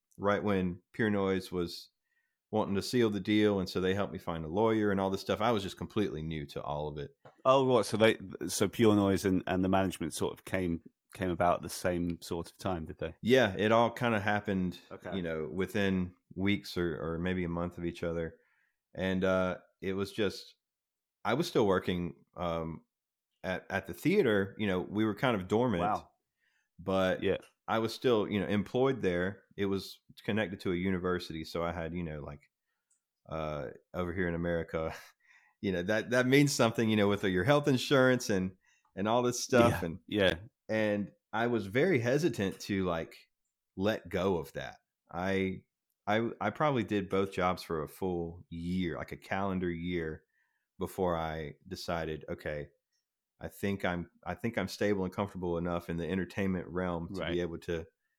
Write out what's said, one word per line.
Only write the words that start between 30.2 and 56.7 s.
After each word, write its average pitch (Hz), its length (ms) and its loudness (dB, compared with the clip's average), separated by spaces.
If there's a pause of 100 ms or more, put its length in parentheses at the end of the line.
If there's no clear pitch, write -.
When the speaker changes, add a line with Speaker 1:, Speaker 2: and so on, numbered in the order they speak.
Speaker 1:
connected 101 360 -2
to 95 120 -2
a 87 40 0
university, 87 680 -2
so 85 180 -4
I 85 100 -2
had, 85 220 -6
you 90 80 -4
know, 76 180 -8
like, 73 200 -14 (880)
uh, 76 380 -6 (280)
over 87 180 -4
here 90 160 0
in 85 60 -2
America, 82 600 -4 (320)
<laughs> - 340 -20
you 98 120 -2
know, 87 100 -2
that, 107 280 -2
that 123 160 2
means 143 260 6
something, 117 360 2
you 110 80 4
know, 101 120 6
with 101 160 2
your 92 200 2
health 147 240 4
insurance 127 640 4
and, 92 220 0 (440)
and 98 100 -2
all 120 160 4
this 123 180 0
stuff. 117 400 6
Speaker 2:
Yeah. 90 40 -2
Speaker 1:
And, 82 140 -6 (100)
Speaker 2:
Yeah. 95 260 4 (340)
Speaker 1:
and 104 400 0 (240)
I 117 160 0
was 110 180 0
very 139 340 2
hesitant 120 600 0
to, 95 240 0
like, 85 320 -2 (600)
let 98 320 0
go 90 300 2
of 73 160 -8
that. 65 220 -10 (360)
I, 95 500 -2 (440)
I, 110 240 0 (100)
I 104 100 -2
probably 135 340 0
did 98 260 -2
both 98 220 0
jobs 90 300 0
for 80 200 -4
a 76 60 -8
full 87 600 -6
year, 85 480 -2
like, - 160 -10
a 78 40 -8
calendar 92 540 -4
year, 85 520 -4 (560)
before 90 380 -2
I 80 380 -6 (120)
decided, 82 640 -6
"Okay, 73 380 -8 (720)
I 82 80 -10
think 98 360 -4
I'm, 87 240 -2 (160)
I 90 100 -8
think 113 220 -6
I'm 95 120 0
stable 104 360 0
and 90 80 -4
comfortable 90 460 -4
enough 87 320 -2
in 85 60 -4
the 85 120 -4
entertainment 92 600 -2
realm 87 460 -4